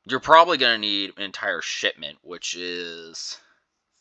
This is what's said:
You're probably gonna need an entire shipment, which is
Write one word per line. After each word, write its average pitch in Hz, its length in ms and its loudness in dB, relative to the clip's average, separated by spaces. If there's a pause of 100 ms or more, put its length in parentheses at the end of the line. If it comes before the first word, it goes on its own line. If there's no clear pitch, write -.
You're 131 140 -2
probably 160 380 8
gonna 120 200 4
need 101 380 -4
an 101 80 -8
entire 92 360 -6
shipment, 76 600 -6
which 85 320 -10
is 85 840 -10 (640)